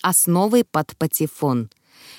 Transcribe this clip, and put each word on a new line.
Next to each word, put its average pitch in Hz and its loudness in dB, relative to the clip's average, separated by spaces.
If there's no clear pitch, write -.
основой 185 2
под - -4
патефон. 143 -4